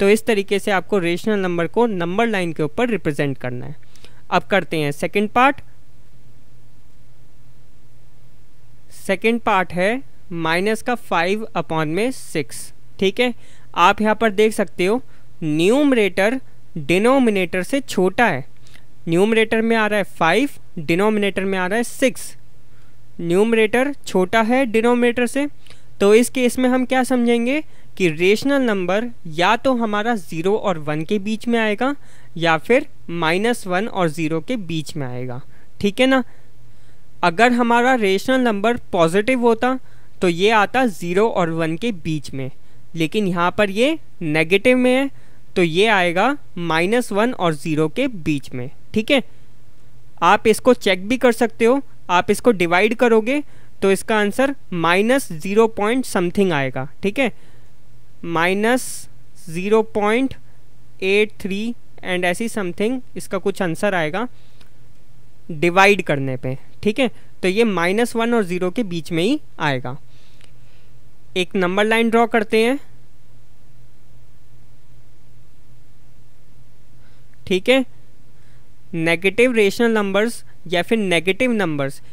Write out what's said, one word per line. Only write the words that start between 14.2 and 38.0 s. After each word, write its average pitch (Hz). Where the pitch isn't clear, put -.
देख 214
सकते 185
हो 233
न्यूमरेटर 208
डिनोमिनेटर 190
से 269
छोटा 190
है। 143
न्यूमरेटर 220
में 226
आ 220
रहा 208
है 185
फ़ाइव, 196
डिनोमिनेटर 196
में 196
आ 180
रहा 196
है 240
सिक्स। -
न्यूमरेटर 220
छोटा 190
है 254
डिनोमिनेटर 240
से, 277
तो 202
इस 240
केस 247
में 254
हम 254
क्या 262
समझेंगे 240
कि 180
रेशनल 214
नंबर 202
या 175
तो 262
हमारा 220
ज़ीरो 175
और 185
वन 151
के 208
बीच 208
में 233
आएगा 226
या 165
फिर 247
माइनस 180
वन 185
और 180
ज़ीरो 156
के 254
बीच 165
में 139
आएगा, 123
ठीक 208
है 254
ना। 262
अगर 175
हमारा 240
रेशनल 214